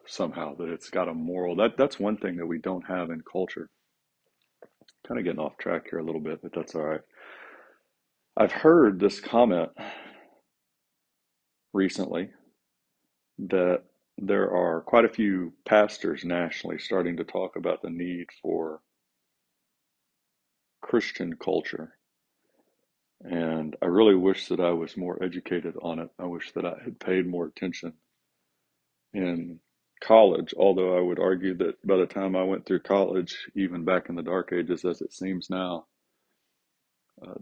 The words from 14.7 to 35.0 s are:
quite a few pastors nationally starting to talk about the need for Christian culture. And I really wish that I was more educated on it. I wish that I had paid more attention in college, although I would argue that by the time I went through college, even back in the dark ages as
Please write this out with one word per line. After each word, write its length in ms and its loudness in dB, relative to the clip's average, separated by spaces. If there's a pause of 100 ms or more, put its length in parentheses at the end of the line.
quite 220 6
a 60 4
few 440 -2 (120)
pastors 580 2
nationally 540 -4
starting 400 -2
to 80 -4
talk 320 -6
about 240 -2
the 80 -8
need 380 -6 (140)
for 380 -4 (2000)
Christian 540 -2
culture. 600 -4 (1200)
And 600 -4
I 60 0
really 280 8
wish 320 2
that 140 0
I 100 4
was 240 -4
more 260 -6
educated 600 -6
on 180 -6
it. 180 -10
I 80 -10
wish 280 -10
that 120 -4
I 180 -6
had 160 -12
paid 280 0
more 180 -4
attention 480 -8 (1200)
in 460 -4 (420)
college, 560 8
although 400 4
I 40 4
would 180 0
argue 380 0
that 280 -4
by 120 4
the 80 4
time 300 -4
I 80 0
went 220 -2
through 160 0
college, 760 0
even 300 -4
back 240 0
in 60 -8
the 80 -8
dark 300 -2
ages 320 -2
as 160 -2